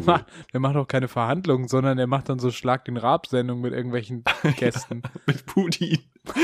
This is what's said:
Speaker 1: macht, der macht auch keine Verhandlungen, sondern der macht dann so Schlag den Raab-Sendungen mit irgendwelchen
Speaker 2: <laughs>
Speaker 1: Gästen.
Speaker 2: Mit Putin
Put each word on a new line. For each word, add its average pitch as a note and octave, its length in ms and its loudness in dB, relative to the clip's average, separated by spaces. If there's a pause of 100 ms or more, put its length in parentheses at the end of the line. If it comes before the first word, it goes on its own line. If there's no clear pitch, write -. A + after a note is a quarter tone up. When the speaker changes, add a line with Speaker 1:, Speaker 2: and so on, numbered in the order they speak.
Speaker 1:
macht, E3+ 200 4 (280)
der B2+ 80 -2
macht C#3 160 2
auch C3+ 100 0
keine B2+ 220 0
Verhandlungen, C3 580 0
sondern C3 300 2
der B2+ 100 0
macht C3 220 -2
dann C3 100 -2
so B2 120 0
Schlag B2+ 340 0
den B2 120 -6
Raab-Sendungen B2 640 0
mit B2 120 -4
irgendwelchen A#2+ 500 -4 (180)
Speaker 2:
<laughs> D3+ 160 2
Speaker 1:
Gästen. - 460 -2 (220)
Speaker 2:
Mit - 200 -2
Putin E3+ 540 0 (440)